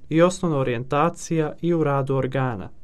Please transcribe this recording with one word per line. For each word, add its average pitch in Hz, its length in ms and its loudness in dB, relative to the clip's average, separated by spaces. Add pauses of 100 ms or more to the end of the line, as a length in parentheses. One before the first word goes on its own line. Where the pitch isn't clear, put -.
i 160 140 4
osnovna 175 360 2
orijentacija 147 1000 0
i 170 140 0
u 160 100 2
radu 139 300 0
organa 127 540 -2 (160)